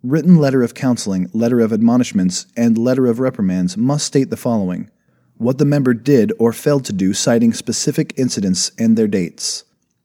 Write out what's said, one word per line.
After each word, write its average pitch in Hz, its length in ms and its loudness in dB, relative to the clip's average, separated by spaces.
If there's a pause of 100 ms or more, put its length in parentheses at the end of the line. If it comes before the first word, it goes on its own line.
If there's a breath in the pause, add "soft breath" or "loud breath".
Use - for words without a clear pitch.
Written 151 340 4
letter 135 260 2
of 117 120 -2
counseling, 101 580 -2
letter 117 280 0
of 113 120 2
admonishments, 113 760 0 (100)
and 117 200 2
letter 127 300 0
of 117 140 0
reprimands 92 560 -2
must 135 280 -2
state 135 260 0
the 110 60 -6
following: 92 540 -4 (460)
what 127 220 -2
the 151 60 2
member 143 300 2
did 113 440 2
or 117 140 2
failed 143 320 -2
to - 80 -8
do, 95 220 0
citing 117 380 2
specific - 640 -4
incidents 98 600 -2
and 113 220 2
their 110 80 2
dates. - 580 -6 (400)